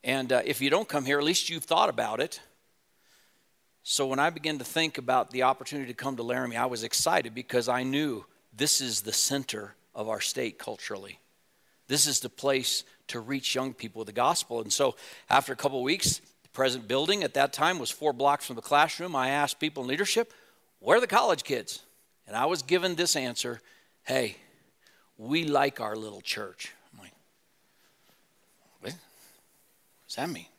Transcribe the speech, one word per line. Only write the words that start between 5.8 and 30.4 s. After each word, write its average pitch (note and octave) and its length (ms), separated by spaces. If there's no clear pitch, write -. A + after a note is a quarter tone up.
to A#2+ 80
come C3+ 220
to A#2 60
Laramie, B2 340
I B2+ 100
was A#2 160
excited C3+ 500
because B2 340
I B2+ 140
knew C3 440
this C#3 280
is A#2 200
the G#2+ 120
center A2 600
of G#2+ 120
our A2 140
state - 380
culturally. G2+ 600
This C#3+ 180
is C#3 140
the A#2+ 100
place C3+ 540
to A#2+ 120
reach B2+ 360
young C3 180
people A2 260
with G#2+ 80
the G#2 60
gospel. A#2+ 480
And A2 100
so - 240
after C3+ 260
a - 20
couple C#3 240
of B2 40
weeks, D#3+ 360
the - 60
present B2+ 380
building D#3+ 360
at C#3 100
that C#3 180
time E3 280
was A#2 100
four D3+ 240
blocks C#3 320
from A#2+ 120
the A2 40
classroom. D#3 540
I C3 140
asked C#3+ 300
people D3+ 220
in B2 80
leadership, G3 420
"Where - 180
are B3 40
the B3 60
college F3+ 360
kids?" - 380
And G#2 80
I B2 100
was E3 160
given F3 320
this E3 220
answer, B2 440
"Hey, B2 340
we D3 280
like C#3+ 340
our G#2+ 160
little G#2+ 260
church." - 520
I'm - 60
like, F2+ 140
"What? C3 120
What F3 60
does - 80
that - 140
mean?" - 180